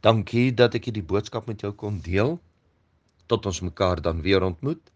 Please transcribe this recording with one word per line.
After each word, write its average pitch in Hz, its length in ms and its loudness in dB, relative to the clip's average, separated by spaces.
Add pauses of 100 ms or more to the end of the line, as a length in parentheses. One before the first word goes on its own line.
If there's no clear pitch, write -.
Dankie 117 520 2
dat 120 220 4
ek 104 100 -4
hierdie 107 160 -6
boodskap 107 480 -4
met 104 120 -10
jou 101 120 -6
kon 104 240 -8
deel. 98 380 0 (880)
Tot 104 220 0
ons 87 100 -6
mekaar 90 400 0
dan 82 240 -2
weer 92 220 4
ontmoet. 131 340 -4 (160)